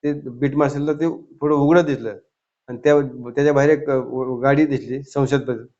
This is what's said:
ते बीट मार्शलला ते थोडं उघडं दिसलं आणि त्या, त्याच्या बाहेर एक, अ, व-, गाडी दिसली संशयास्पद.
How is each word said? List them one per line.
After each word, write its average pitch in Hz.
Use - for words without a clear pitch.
ते 147
बीट 139
मार्शलला 143
ते 165
थोडं 147
उघडं 156
दिसलं 113
आणि 123
त्या, 147
त्याच्या 143
बाहेर 139
एक, 151
अ, 139
व-, 127
गाडी 143
दिसली 131
संशयास्पद. 127